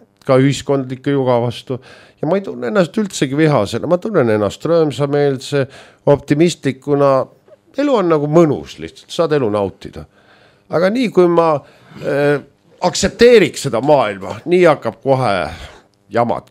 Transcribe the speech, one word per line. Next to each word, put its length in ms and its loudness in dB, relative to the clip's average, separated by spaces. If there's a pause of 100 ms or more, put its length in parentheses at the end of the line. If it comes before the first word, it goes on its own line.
(240)
ka 140 2
ühiskondliku 720 -2
juga 320 0
vastu. 380 -6 (420)
Ja 80 -4
ma 80 0
ei 80 -8
tunne 240 -8
ennast 260 -6
üldsegi 400 -4
vihasena, 540 0
ma 80 0
tunnen 320 0
ennast 340 -2
rõõmsameelse, 1040 -2 (400)
optimistlikuna. 1040 0 (640)
Elu 240 0
on 100 0
nagu 220 0
mõnus 480 2
lihtsalt, 320 -16
saad 240 -2
elu 160 0
nautida. 540 -6 (640)
Aga 240 0
nii 180 0
kui 160 4
ma, 200 2 (500)
äh, 400 0 (480)
aktsepteeriks 800 2
seda 160 -4
maailma, 640 0
nii 240 2
hakkab 320 -4
kohe 320 0 (800)
jamad 360 -2